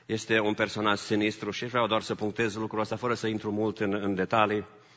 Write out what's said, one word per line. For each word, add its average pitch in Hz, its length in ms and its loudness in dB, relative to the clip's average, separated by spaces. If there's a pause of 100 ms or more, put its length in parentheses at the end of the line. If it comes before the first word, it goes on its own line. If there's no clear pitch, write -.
este 110 340 2
un 107 140 2
personaj 104 440 0
sinistru 104 540 0
și 110 140 -6
vreau 120 220 2
doar 110 140 2
să 104 140 -4
punctez 107 400 -2
lucrul 107 240 -4
ăsta 107 160 -2
fără 120 180 -2
să 113 140 -2
intru 107 240 -2
mult 104 280 -2
în, 101 140 0
în 101 220 -2
detalii. 104 500 2 (320)